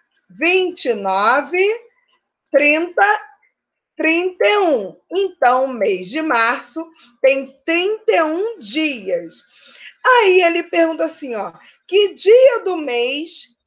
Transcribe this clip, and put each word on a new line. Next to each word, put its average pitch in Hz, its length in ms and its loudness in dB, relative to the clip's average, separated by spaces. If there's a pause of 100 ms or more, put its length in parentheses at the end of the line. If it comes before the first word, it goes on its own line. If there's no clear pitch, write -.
(300)
vinte 349 560 -2
e 240 80 0
nove, 240 720 0 (880)
trinta, 339 680 2 (760)
trinta 349 520 0
e 415 120 2
um. 262 400 -2 (120)
Então, 277 540 0
o 269 80 -4
mês 190 360 -4
de 294 120 -6
março 269 640 -2 (380)
tem 269 440 0
trinta 381 460 -2
e 359 120 4
um 370 360 -4
dias. 202 760 -6 (720)
Aí 415 360 4
ele 339 220 0
pergunta 330 420 0
assim, 277 300 -10
ó, 185 180 -10 (340)
"Que 381 260 2
dia 480 500 4
do 359 140 -4
mês 269 800 -6 (120)